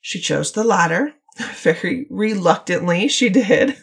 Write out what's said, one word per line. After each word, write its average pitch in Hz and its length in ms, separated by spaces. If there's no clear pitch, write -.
She - 200
chose 156 320
the 214 120
latter. 185 500
<laughs> - 0
Very 165 560
reluctantly, 175 960
she 247 220
did. 233 520